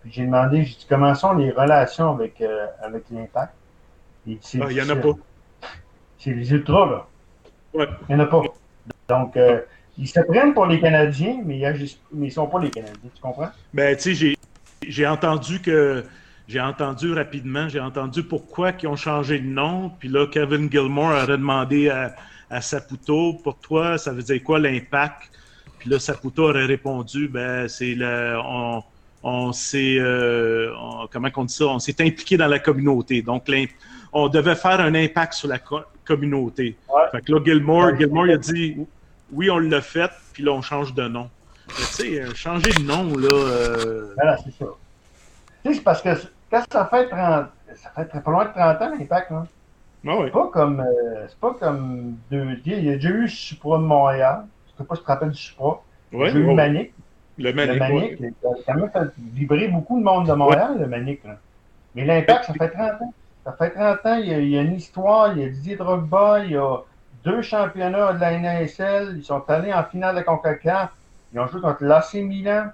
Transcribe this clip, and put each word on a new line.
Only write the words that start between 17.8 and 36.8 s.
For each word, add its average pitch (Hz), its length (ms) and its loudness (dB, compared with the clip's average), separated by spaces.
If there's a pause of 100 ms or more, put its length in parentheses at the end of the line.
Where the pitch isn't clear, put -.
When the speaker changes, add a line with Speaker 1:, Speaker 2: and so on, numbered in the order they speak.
Speaker 2:
pourquoi 180 480 -4
qu'ils 160 160 -8
ont 143 80 -4
changé 147 420 -2
de 131 80 -6
nom, 160 420 -4 (120)
puis 131 80 -12
là, 143 180 2
Kevin 147 420 -2
Gilmore 143 440 0
aurait 131 160 2
demandé 139 640 2
à, 131 220 -4 (380)
à 123 100 -6
Saputo, « 151 760 -2 (100)
Pour 135 140 -4
toi, 165 400 -2
ça 151 120 -6
veut 120 120 -8
dire 131 200 -2
quoi 156 160 2
l'Impact ? » 143 720 -2 (480)
Puis 120 120 -10
là, 135 100 2
Saputo 143 480 -2
aurait 135 180 2
répondu, « 135 680 -4
Ben, 123 360 -4
c'est 123 260 -6
le, 120 500 -4
on, 120 380 -6 (420)
on 123 280 -2
s'est, 135 460 0
euh, 117 800 0
on, 117 300 -12
comment 131 200 -4
qu'on 131 140 -4
dit 123 100 -8
ça ? 156 120 2
On 131 120 0
s'est 139 220 -6
impliqué 160 360 2
dans 160 120 4
la 143 100 4
communauté. » 135 640 0
Donc, 123 260 -4
l'im-, 135 180 2 (460)
on 147 160 2
devait 156 280 4
faire 185 240 2
un 160 160 4
impact 160 380 0
sur - 140 -8
la 127 120 -4
co-, 151 240 -8 (200)
communauté. 135 720 -2 (160)